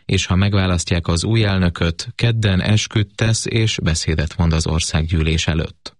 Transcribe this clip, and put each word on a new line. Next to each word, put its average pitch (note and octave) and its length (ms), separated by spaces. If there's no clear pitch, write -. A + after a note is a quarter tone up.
és - 220
ha - 80
megválasztják F#2 720
az E2+ 180
új A2 200
elnököt, F2+ 680
kedden G#2+ 460
esküt G#2+ 540
tesz A2+ 320
és A2 360
beszédet D#2 540
mond E2 160
az D#2+ 140
országgyűlés D#2+ 800
előtt. - 540